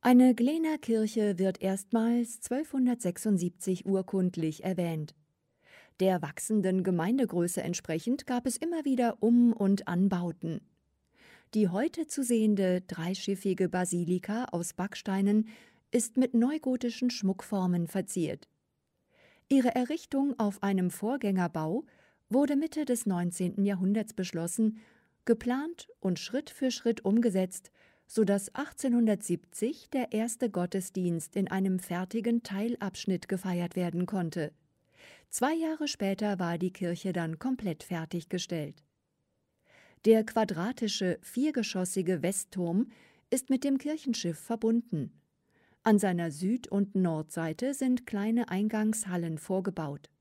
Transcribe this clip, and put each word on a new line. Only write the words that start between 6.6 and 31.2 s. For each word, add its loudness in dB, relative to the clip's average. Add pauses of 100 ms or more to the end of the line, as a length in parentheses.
Gemeindegröße 2
entsprechend -2
gab -2
es -2
immer -4
wieder 2
Um- 8
und 2
Anbauten. 0 (920)
Die 4
heute -2
zu -4
sehende 2
dreischiffige -2
Basilika -2
aus -4
Backsteinen 0 (420)
ist 0
mit 2
neugotischen 0
Schmuckformen 0
verziert. -4 (1000)
Ihre 4
Errichtung 0
auf 0
einem 2
Vorgängerbau -2 (460)
wurde 4
Mitte -2
des 0
neunzehnten 0
Jahrhunderts 0
beschlossen, -2 (480)
geplant -2 (120)
und 0
Schritt -6
für -2
Schritt -2
umgesetzt, 0 (360)
so 2
dass 0
achtzehnhundertsiebzig 0
der -2
erste -2
Gottesdienst -4